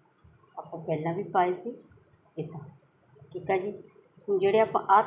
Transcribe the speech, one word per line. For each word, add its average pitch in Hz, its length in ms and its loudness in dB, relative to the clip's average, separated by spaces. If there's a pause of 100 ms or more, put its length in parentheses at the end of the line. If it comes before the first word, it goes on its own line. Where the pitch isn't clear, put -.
(580)
ਆਪਾਂ 165 220 -12
ਪਹਿਲਾਂ 160 340 -4
ਵੀ 196 100 -6
ਪਾਏ 180 300 0
ਸੀ 233 200 -8 (640)
ਇੱਦਾਂ, 156 220 -10 (720)
ਠੀਕ 165 200 -8
ਆ 190 60 2
ਜੀ। 196 140 -4 (580)
ਹੁਣ 196 100 2
ਜਿਹੜੇ 196 200 4
ਆਪਾਂ 220 300 2
ਆਹ 208 180 8